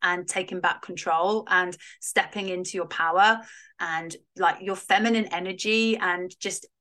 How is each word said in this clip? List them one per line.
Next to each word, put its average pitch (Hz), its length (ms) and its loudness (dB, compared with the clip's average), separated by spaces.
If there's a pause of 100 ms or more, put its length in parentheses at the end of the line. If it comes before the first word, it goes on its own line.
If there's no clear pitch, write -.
and 180 260 0
taking 185 320 -4
back 170 220 0
control 185 680 0
and 180 260 2 (260)
stepping 190 500 -2
into 180 260 -6
your 175 100 -4
power 190 540 4 (380)
and, 165 360 -6 (220)
like, 175 240 2
your 190 160 -4
feminine 220 500 2
energy 214 680 0
and 180 420 -4
just - 280 -6 (140)